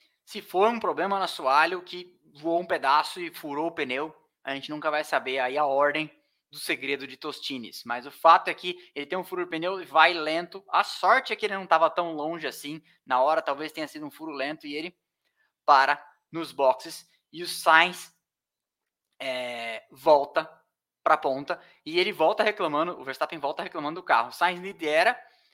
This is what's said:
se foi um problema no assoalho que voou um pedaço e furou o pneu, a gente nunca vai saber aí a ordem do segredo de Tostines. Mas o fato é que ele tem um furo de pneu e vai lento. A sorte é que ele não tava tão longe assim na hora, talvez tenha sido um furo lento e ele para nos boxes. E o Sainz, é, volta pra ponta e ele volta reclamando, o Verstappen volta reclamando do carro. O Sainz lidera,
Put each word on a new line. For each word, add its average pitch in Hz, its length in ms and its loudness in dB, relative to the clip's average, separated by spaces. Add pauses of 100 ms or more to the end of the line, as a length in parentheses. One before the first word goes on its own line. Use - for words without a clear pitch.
(260)
se - 160 -14
foi 202 280 2
um 233 100 -2
problema 190 380 -2
no 185 80 -2
assoalho 165 580 0
que 180 360 -16 (140)
voou 165 280 -2
um 185 40 -6
pedaço 151 540 0
e 165 120 -10
furou 151 360 -6
o 165 40 -6
pneu, 147 440 -6 (280)
a 135 120 -8
gente 139 160 -12
nunca 151 180 -6
vai 151 140 0
saber 131 360 -2
aí 131 180 -2
a 151 80 2
ordem 143 440 2 (400)
do 147 80 -20
segredo 135 480 -6
de 127 100 -16
Tostines. 135 680 -12
Mas 120 200 -8
o 139 60 -16
fato 165 360 6
é 170 60 -2
que 175 420 -12
ele 143 100 -8
tem 185 120 -6
um 180 60 -6
furo 180 200 -6
de 175 60 -12
pneu 175 300 -4
e 170 60 -12
vai 156 280 6
lento. 170 560 -4
A 190 140 4
sorte 240 480 2
é 214 40 -6
que 214 100 -4
ele 202 80 -2
não 190 140 -6
tava 160 220 4
tão 170 240 -4
longe 156 340 -6
assim 147 360 -12 (220)
na 127 160 2
hora, 156 200 4
talvez 151 300 -4
tenha 156 160 -8
sido 151 180 -14
um 139 60 -14
furo 160 200 -14
lento 143 340 -8
e 147 100 -8
ele 165 220 -10 (680)
para 139 380 6 (280)
nos 165 200 -8
boxes. 135 560 0 (240)
E 165 120 -12
o 165 40 -10
Sainz, 170 640 2 (1040)
é, 120 760 -8
volta 143 600 4 (520)
pra 156 120 6
ponta 143 460 -2 (240)
e 165 140 -2
ele 202 120 2
volta 180 320 2
reclamando, 175 560 -2
o 135 40 -16
Verstappen 147 360 -6
volta 156 240 -6
reclamando 165 380 -8
do - 40 -16
carro. 120 240 2
O - 40 -18
Sainz 175 260 -2
lidera, 180 580 0 (360)